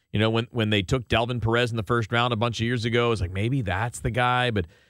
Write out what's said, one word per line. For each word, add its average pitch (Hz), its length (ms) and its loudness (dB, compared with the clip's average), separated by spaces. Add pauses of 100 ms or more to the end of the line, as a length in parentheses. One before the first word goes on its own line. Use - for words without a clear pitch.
(140)
You 101 80 0
know, 113 80 4
when, 113 220 0
when 110 180 0
they 104 120 4
took 123 280 -2
Delvin 117 320 0
Perez 117 280 2
in 117 60 -6
the 110 80 -2
first 117 300 -2
round 120 180 2
a 113 60 -2
bunch 113 240 -2
of 113 40 -2
years 120 200 -2
ago, 120 260 2
it's 110 80 0
like, 87 140 -4
maybe 120 280 -2
that's 98 380 -4
the 127 100 -4
guy, 123 420 0
but 95 160 0 (220)